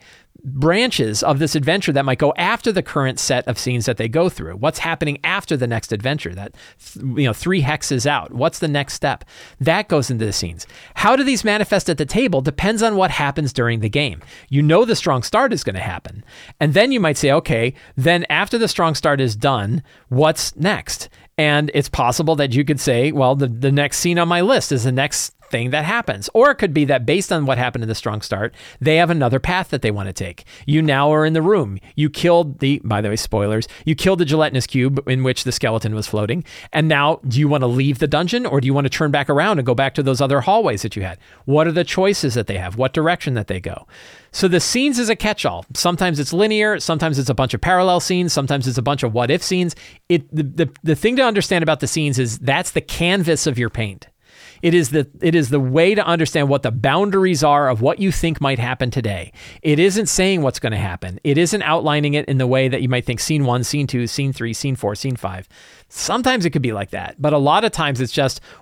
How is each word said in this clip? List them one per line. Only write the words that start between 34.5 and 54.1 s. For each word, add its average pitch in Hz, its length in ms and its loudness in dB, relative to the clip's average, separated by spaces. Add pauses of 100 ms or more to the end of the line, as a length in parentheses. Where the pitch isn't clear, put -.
cube 135 400 0
in 131 160 0
which 127 220 -2
the 127 80 -2
skeleton 110 420 -2
was 110 120 -6
floating. 107 380 -2 (260)
And 151 160 0
now, 151 400 2
do 123 120 0
you 147 100 4
wanna 139 180 2
leave 135 320 0
the 156 80 0
dungeon 175 380 0
or 139 160 0
do 123 60 0
you 135 80 2
wanna 143 160 0
turn 151 200 0
back 143 200 0
around 170 280 2
and 127 60 -2
go 123 100 2
back 135 200 0
to 156 80 0
those 135 180 0
other 135 220 2
hallways 190 400 2
that - 140 -8
you 101 60 -6
had? 87 140 -8 (300)
What 147 200 4
are 170 60 0
the 175 100 2
choices 185 520 0
that 117 120 -2
they 98 120 -6
have? 90 180 -8
What 127 160 0
direction 160 400 0
that 110 140 -4
they 95 120 -6
go? - 280 -10 (460)
So - 160 0
the 175 120 4
scenes 254 380 0
is 233 100 0
a 220 80 0
catch-all. 131 560 -4
Sometimes 175 480 0
it's 143 140 -4
linear, 214 440 2
sometimes 156 400 -2
it's 131 120 0
a 127 40 0
bunch 131 200 0
of 110 80 -6
parallel 180 380 4
scenes, 180 340 0
sometimes 139 340 0
it's 123 80 -2
a 131 60 0
bunch 139 200 -2
of 113 120 -2
what-if 123 280 0
scenes. 180 320 -2 (360)
It, 175 200 2
the, 156 120 -2
the, 147 280 -2 (140)
the 156 100 2
thing 240 220 0
to 269 60 4
understand 202 400 2
about 156 180 0
the 139 60 -2
scenes 143 320 -2
is 117 200 -2
that's 139 340 -2
the 156 100 -2
canvas 170 640 0
of 127 120 0
your 117 120 0
paint. 104 380 -8 (520)